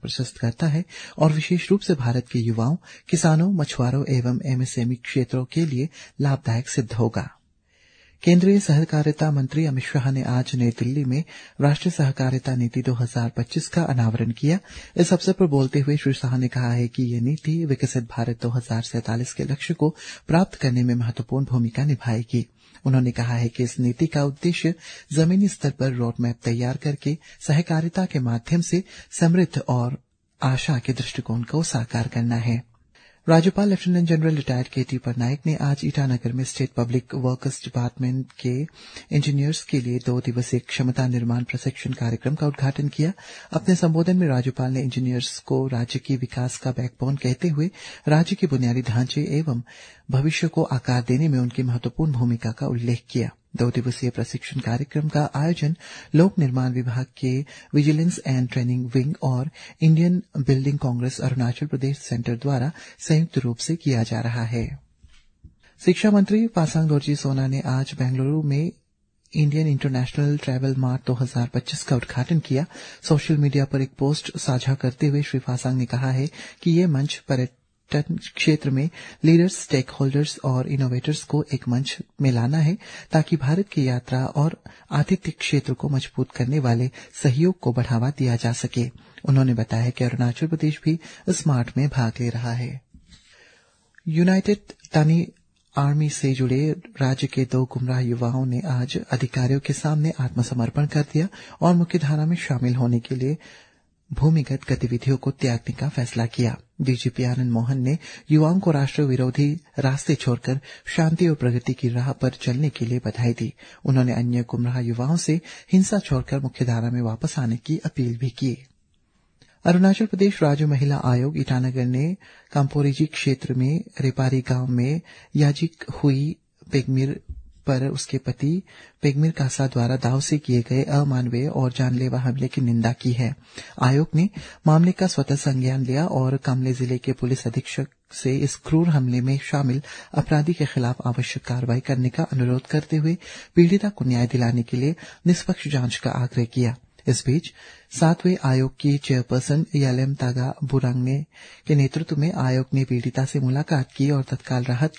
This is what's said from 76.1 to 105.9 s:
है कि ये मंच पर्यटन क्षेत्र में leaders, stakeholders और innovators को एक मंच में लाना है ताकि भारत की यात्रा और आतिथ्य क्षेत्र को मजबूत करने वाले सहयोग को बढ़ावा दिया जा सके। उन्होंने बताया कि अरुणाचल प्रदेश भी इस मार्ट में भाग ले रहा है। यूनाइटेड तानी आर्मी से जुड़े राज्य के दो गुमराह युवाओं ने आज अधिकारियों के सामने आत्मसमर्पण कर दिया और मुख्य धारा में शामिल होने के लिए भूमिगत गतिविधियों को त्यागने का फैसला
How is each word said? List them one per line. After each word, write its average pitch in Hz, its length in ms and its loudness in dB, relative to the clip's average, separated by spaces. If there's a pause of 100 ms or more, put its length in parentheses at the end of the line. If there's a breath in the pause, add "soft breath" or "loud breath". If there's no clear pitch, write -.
है 131 180 0 (320 loud breath)
कि 170 100 2
ये 175 160 4
मंच 143 400 0
पर्यटन 127 360 -2 (720)
क्षेत्र 151 340 0
में 135 200 0 (340 loud breath)
leaders, 170 400 6
stakeholders 139 800 -2
और 127 240 0
innovators 135 560 -2
को 147 300 -2
एक - 140 -4
मंच 123 300 -2 (240)
में 135 100 4
लाना 120 260 0
है 160 200 2 (340 loud breath)
ताकि 160 260 2
भारत 151 320 0
की 135 180 0
यात्रा 127 380 -2
और - 380 -2 (280 loud breath)
आतिथ्य 151 400 0
क्षेत्र - 420 -2
को 147 160 -6
मजबूत 131 420 -4
करने 131 280 -2
वाले 123 320 0 (320 loud breath)
सहयोग 156 360 2
को 123 140 0
बढ़ावा 120 360 0
दिया 127 260 0
जा 117 180 -2
सके। 123 380 -4 (340 loud breath)
उन्होंने 135 280 4
बताया 113 360 0
कि - 140 -4
अरुणाचल 120 440 -2
प्रदेश 156 380 -2
भी 165 140 0 (300 loud breath)
इस 185 180 0
मार्ट 123 300 0
में 139 120 2
भाग 120 300 -2
ले 120 100 -2
रहा 117 240 -4
है। 123 280 -6 (1300 soft breath)
यूनाइटेड 185 500 2 (360)
तानी 156 340 4 (500)
आर्मी 147 320 2
से 139 240 -2
जुड़े 131 380 0 (300)
राज्य 131 260 0
के 131 180 0
दो 127 200 0
गुमराह 127 340 -2
युवाओं 120 460 0
ने 123 140 -2
आज 127 380 -2 (140)
अधिकारियों 127 480 0
के 139 140 -4
सामने 151 460 0
आत्मसमर्पण 123 680 0
कर 151 140 0
दिया 156 260 0 (340 loud breath)
और 175 140 4
मुख्य 170 240 2
धारा 151 260 0
में 170 120 0
शामिल 123 380 0
होने 120 240 2
के 131 160 -6
लिए 131 220 -2 (760 loud breath)
भूमिगत 143 460 2 (100)
गतिविधियों 127 480 0
को 135 140 -2
त्यागने 120 420 -2
का 139 160 -4
फैसला 117 360 -2